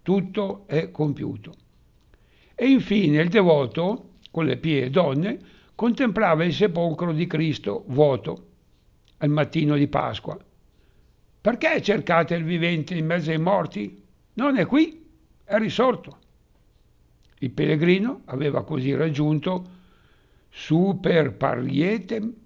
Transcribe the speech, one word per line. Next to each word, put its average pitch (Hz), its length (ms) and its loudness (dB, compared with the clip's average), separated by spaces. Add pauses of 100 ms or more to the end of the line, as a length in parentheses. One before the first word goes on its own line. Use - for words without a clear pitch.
Tutto 196 640 -4
è 156 240 -2
compiuto. 139 600 -6 (1000)
E 240 120 0
infine 196 540 4
il 170 80 2
devoto, 170 800 2 (220)
con 165 160 -2
le 127 100 0
pie 135 320 -2
donne, 175 500 0 (360)
contemplava 214 720 0
il 180 100 0
sepolcro 170 580 0
di 156 140 -2
Cristo 151 640 -2
vuoto 127 580 0 (720)
al 151 100 0
mattino 147 480 0
di 143 100 4
Pasqua. 131 520 -4 (1000)
"Perché 254 420 0
cercate 170 520 2
il 170 100 -4
vivente 170 500 -2
in 160 100 -4
mezzo 165 260 -2
ai 160 80 0
morti? 185 640 -2 (320)
Non 269 220 0
è 185 80 4
qui, - 400 0 (400)
è 208 140 0
risorto." 226 580 -2 (1200)
Il 131 100 -4
pellegrino 175 760 0
aveva 135 380 -4
così 139 300 -2
raggiunto 151 720 -2 (800)
Super 175 840 2
Parietem 180 1000 -2 (140)